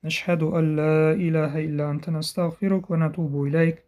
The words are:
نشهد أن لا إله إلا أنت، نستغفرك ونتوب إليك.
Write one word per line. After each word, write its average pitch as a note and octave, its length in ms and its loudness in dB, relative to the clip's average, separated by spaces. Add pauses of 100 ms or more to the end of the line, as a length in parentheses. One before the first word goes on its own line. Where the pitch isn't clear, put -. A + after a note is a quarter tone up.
نشهد E3 400 -2
أن D#3+ 320 2
لا D#3 360 4
إله D#3+ 480 0
إلا D3 320 -2
أنت، D#3+ 180 -6
نستغفرك F3 800 -2
ونتوب D#3 520 0
إليك. D#3+ 440 2